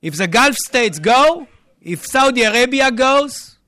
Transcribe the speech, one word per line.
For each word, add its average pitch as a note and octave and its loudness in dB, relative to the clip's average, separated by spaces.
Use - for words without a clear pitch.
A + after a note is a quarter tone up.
If D#3 -10
the F#3+ -2
Gulf A#3+ 2
states A3 -4
go, C4 2
if E3+ -10
Saudi C4+ 0
Arabia B3 0
goes C4 -2